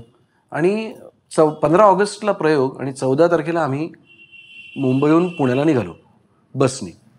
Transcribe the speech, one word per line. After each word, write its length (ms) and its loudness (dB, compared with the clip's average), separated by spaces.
आणि 420 -4
चौ-, 140 4
पंधरा 340 2
ऑगस्टला 480 2
प्रयोग 480 0
आणि 120 -8
चौदा 360 0
तारखेला 340 -2
आम्ही 300 -4
मुंबईहून 500 2
पुण्याला 360 -2
निघालो 300 0
बसनी. 360 -2